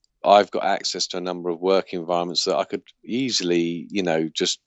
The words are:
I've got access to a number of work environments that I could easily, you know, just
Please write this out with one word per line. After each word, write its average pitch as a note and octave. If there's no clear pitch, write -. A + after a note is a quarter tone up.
I've G2+
got -
access F#2
to F#2
a F2+
number F2+
of E2
work F#2+
environments F2
that F2
I F#2
could -
easily, F2
you G2
know, D#2+
just -